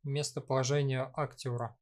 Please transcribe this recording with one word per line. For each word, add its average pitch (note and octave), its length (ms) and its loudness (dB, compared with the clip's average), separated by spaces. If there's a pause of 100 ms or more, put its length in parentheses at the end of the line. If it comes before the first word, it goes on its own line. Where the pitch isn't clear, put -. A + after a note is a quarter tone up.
местоположению C3+ 1160 0
актера. A#2+ 640 -4